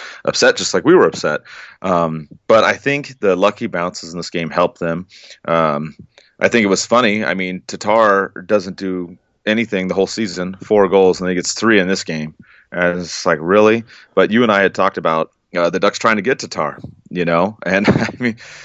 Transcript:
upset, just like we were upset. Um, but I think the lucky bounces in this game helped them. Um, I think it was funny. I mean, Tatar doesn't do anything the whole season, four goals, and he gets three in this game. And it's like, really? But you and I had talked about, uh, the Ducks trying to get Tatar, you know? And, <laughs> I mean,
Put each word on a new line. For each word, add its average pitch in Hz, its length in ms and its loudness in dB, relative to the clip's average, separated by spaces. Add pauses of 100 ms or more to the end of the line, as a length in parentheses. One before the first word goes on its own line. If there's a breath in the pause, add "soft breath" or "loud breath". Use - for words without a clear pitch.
(240 loud breath)
upset, - 320 2
just - 160 -6
like 90 120 -2
we 160 100 6
were 131 120 6
upset. 78 360 -4 (400 loud breath)
Um, 82 440 -2 (200)
but 110 180 6
I 101 80 2
think 139 480 -4
the 95 160 2
lucky 104 300 0
bounces 87 460 -6
in 87 60 -10
this 82 120 -10
game 82 180 -6
helped 87 320 -2
them. 85 260 -4 (380 loud breath)
Um, 78 500 -2 (460 soft breath)
I 98 80 2
think 110 160 2
it 98 40 0
was 92 180 0
funny. 110 360 2
I 82 120 -4
mean, 92 320 -6
Tatar 101 640 2 (160)
doesn't 98 320 -2
do 92 400 -8 (280)
anything 104 420 -2
the 87 60 -4
whole 95 120 2
season, 92 560 -6
four 101 260 2
goals, 92 320 4
and 92 80 -2
he 92 60 0
gets 90 180 -4
three 107 280 2
in 90 80 0
this 95 160 -2
game. 78 300 -8 (380 soft breath)
And 87 280 0
it's - 260 -8
like, 82 160 2
really? 107 420 4 (300 loud breath)
But 104 160 2
you 117 120 2
and 110 100 2
I 98 100 4
had 92 120 2
talked 98 220 0
about, 80 360 -2 (240)
uh, 85 120 2
the 87 120 -2
Ducks 101 180 0
trying 110 180 2
to 101 60 -4
get 127 160 -2
Tatar, 80 400 -6 (300)
you 87 160 -4
know? 87 400 0
And, 95 240 0
<laughs> - 0 -
I - 220 2 (100)
mean, 120 160 -4 (280 loud breath)